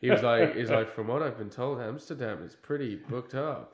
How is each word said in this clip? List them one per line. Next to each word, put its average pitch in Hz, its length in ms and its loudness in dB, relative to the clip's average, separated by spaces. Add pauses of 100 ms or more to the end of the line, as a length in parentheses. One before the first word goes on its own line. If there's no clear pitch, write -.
He 123 80 0
was 120 140 6
like, 117 320 6
he's 117 140 -2
like, 113 240 2
From 107 140 -6
what 131 140 0
I've 131 160 -2
been 104 120 -8
told, 127 320 -4
Amsterdam 117 640 -6
is 85 120 -16
pretty 139 400 -6
booked 123 400 -8
up. 139 380 -4